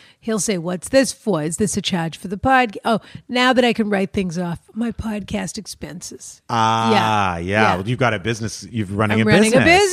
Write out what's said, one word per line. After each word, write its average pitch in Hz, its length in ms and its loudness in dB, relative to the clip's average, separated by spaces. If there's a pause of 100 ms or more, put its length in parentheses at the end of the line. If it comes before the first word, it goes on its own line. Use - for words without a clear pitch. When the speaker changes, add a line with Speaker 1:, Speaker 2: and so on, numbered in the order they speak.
(220)
Speaker 1:
he'll 220 180 -4
say, 190 180 -2
"What's 170 300 -6
this 269 240 4
for? 170 320 -2
Is 160 140 -4
this 208 180 0
a 208 60 -2
charge 165 360 -4
for 185 120 -12
the 196 80 -8
podca-?" 254 480 0
Oh, 220 160 0 (260)
now 247 240 2
that 247 140 4
I 233 80 2
can 220 160 -2
write 196 240 -2
things 185 240 -4
off, 175 240 -6 (120)
my 226 200 -6
podcast 208 640 -8
expenses. - 920 -16
Speaker 2:
Ah, 113 420 2
Speaker 1:
Yeah. 104 480 2
Speaker 2:
yeah. - 0 - (320)
Speaker 1:
Yeah. 92 40 2
Speaker 2:
Well, 92 140 -4
you've 123 100 -2
got 120 140 2
a 104 60 -2
business. 107 520 -6
You've 101 240 -4
running 107 240 2
Speaker 1:
I'm 110 80 2
Speaker 2:
a - 20 2
Speaker 1:
running 220 240 4
a 262 60 6
Speaker 2:
business. 370 340 6